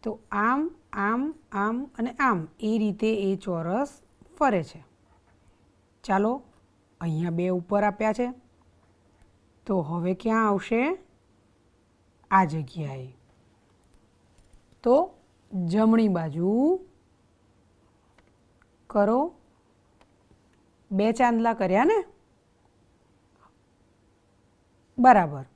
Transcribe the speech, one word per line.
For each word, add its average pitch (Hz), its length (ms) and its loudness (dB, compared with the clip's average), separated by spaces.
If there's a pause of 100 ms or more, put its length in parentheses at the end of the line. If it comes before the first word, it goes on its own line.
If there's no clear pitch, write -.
તો 226 80 -6 (200)
આમ, 233 300 0 (440)
આમ, 233 160 0 (300)
આમ 214 260 -2 (200)
અને 240 140 -4 (160)
આમ 208 120 2 (200)
એ 214 120 -2 (120)
રીતે 214 260 -2 (180)
એ - 100 0
ચોરસ 185 540 -4 (460)
ફરે 214 260 2
છે. - 180 -16 (1200)
ચાલો, 208 280 0 (720)
અહીંયા 165 360 -4
બે 180 120 -2
ઉપર 185 340 -2
આપ્યા 208 360 -2
છે, 247 80 -2 (1400)
તો 202 80 -2 (140)
હવે 170 260 -4
ક્યાં 220 320 0
આવશે? 208 340 -2 (1500)
આ 190 140 4
જગ્યાએ. 143 640 -10 (1700)
તો 247 120 6 (560)
જમણી 214 640 2
બાજુ 165 340 -4 (2500)
કરો. 208 300 2 (1700)
બે 202 140 0 (140)
ચાંદલા 233 400 2
કર્યા 196 320 4
ને? 440 80 2 (3000)
બરાબર. 185 480 6 (100)